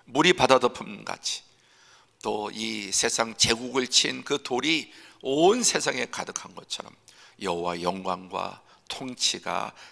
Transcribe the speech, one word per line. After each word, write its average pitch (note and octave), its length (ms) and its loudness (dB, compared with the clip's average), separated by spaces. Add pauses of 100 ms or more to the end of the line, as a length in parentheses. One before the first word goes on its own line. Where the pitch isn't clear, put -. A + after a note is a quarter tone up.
물이 D#3 260 4
바다덮음 B2+ 720 4
같이 - 380 -6 (800)
또 G#2+ 280 -4
이 G#2+ 400 -6
세상 A2+ 460 0
제국을 B2 520 2
친 C3 360 0
그 C#3 180 -2
돌이 C3 500 -2 (280)
온 E3+ 420 4
세상에 C3+ 440 0
가득한 - 480 -10
것처럼 - 360 -10 (520)
여호와 F2 400 -2
영광과 F#2 800 -4 (260)
통치가 - 880 -4 (180)